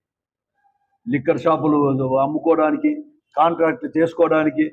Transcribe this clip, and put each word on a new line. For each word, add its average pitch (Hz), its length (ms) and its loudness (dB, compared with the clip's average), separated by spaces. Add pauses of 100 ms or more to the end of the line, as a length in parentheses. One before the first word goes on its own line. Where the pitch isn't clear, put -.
(1080)
లిక్కర్ 143 380 -2
షాపులు 151 340 0 (460)
అమ్ముకోవడానికి, 156 680 0 (480)
కాంట్రాక్ట్ 160 480 0 (120)
చేసుకోవడానికి, 156 760 0